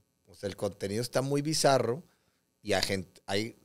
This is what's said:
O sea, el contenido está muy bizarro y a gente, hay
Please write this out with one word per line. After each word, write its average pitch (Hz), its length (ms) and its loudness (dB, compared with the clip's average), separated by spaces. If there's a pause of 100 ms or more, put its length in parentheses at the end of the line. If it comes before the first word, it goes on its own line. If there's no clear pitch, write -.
(260)
O 95 80 -20
sea, - 140 -6
el 92 80 -10
contenido 101 460 -4
está 127 200 -2
muy 139 200 -2
bizarro 139 600 2 (600)
y 101 100 -2
a 95 100 4
gente, - 440 -4
hay 107 380 -2